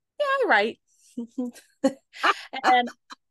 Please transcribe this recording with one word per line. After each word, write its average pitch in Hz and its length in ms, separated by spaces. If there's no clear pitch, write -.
"Yeah, 587 60
I 554 220
write." 220 320
<laughs> 247 840
And 247 240